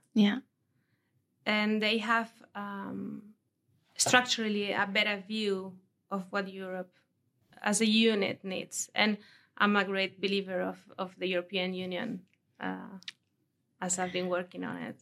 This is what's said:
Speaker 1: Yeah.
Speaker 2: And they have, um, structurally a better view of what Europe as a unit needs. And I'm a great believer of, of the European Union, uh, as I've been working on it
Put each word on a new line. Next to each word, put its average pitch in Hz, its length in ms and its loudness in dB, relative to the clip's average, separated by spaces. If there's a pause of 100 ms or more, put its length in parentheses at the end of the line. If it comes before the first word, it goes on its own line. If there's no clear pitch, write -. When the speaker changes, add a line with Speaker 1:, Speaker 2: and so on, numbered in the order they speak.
(140)
Speaker 1:
Yeah. 208 240 6 (1080)
Speaker 2:
And 214 360 2
they 214 160 2
have, 226 340 0 (240)
um, 202 640 -10 (760)
structurally 214 760 2
a 202 180 0
better 208 380 0
view 196 460 -2 (360)
of 190 200 -4
what 196 180 -2
Europe 185 460 -10 (680)
as 208 200 0
a 226 40 4
unit 214 600 4
needs. - 500 -6
And 208 220 4 (400)
I'm 208 180 4
a 202 80 4
great 190 380 -2
believer 190 400 0
of, 185 160 -4 (200)
of 185 220 -6
the 185 80 -2
European 180 460 -2
Union, 185 480 -6 (400)
uh, 185 380 -8 (840)
as 185 180 -2
I've 180 140 -2
been 180 160 0
working 180 340 -4
on - 140 -6
it - 240 -10